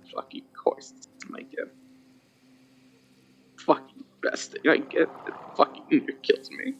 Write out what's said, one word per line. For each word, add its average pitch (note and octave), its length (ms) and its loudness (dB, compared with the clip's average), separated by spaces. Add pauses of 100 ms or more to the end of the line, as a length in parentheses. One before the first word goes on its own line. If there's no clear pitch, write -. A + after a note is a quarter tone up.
(120)
Fucking - 320 -10 (100)
course, - 420 -2
it's - 120 -20 (200)
my - 140 -12
gift. - 300 -10 (1900)
Fucking - 460 0 (180)
best - 300 -4
thing - 160 0
I D#3+ 100 6
get, - 240 2
it - 320 -2 (220)
fucking - 520 2 (140)
kills - 280 2
me. - 300 -6